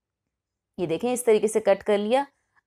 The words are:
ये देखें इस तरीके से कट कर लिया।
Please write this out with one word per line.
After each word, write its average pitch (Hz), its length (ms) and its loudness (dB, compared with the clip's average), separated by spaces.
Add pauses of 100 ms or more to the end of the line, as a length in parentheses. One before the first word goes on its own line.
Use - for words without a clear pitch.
(800)
ये 180 80 -4
देखें 170 260 -4
इस 240 140 -6
तरीके 214 220 4
से 220 140 -2
कट 196 200 2
कर 208 160 0
लिया। 240 280 0 (400)